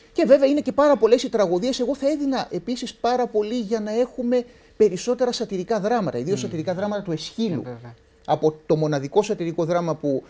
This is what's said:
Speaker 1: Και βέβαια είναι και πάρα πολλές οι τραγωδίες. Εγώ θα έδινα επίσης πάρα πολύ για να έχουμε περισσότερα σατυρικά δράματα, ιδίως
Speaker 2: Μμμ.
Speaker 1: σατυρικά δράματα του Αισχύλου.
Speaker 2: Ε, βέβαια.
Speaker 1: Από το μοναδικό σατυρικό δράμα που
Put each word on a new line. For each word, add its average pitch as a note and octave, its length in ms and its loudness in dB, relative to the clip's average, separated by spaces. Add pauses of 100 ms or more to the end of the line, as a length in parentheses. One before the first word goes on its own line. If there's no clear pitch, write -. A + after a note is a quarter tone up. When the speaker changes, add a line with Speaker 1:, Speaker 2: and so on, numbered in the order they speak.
(120)
Speaker 1:
Και E4 140 2
βέβαια C4+ 220 8
είναι D4 120 2
και B3 120 -4
πάρα C#4+ 240 4
πολλές A3+ 260 4
οι B3+ 60 -4
τραγωδίες. G3+ 520 0
Εγώ B3 140 -2
θα C#4 160 -2
έδινα C#4 400 -2
επίσης A#3+ 440 -6
πάρα B3 320 0
πολύ G#3+ 320 -2
για A3 220 -4
να G#3+ 100 -6
έχουμε B3 540 0 (320)
περισσότερα A#3+ 560 2
σατυρικά G3+ 480 -4
δράματα, F#3+ 380 0
ιδίως D3 220 -2
Speaker 2:
Μμμ. B2+ 40 -6
Speaker 1:
σατυρικά E3 300 -4
δράματα G3+ 280 -4
του F#3 100 -6
Αισχύλου. D#3+ 540 -4
Speaker 2:
Ε, B2 40 -10
βέβαια. A#2+ 240 -16 (300)
Speaker 1:
Από D3+ 300 2 (120)
το E3 100 2
μοναδικό D3+ 460 0
σατυρικό E3+ 420 -4
δράμα E3+ 300 -2
που C#3 360 -4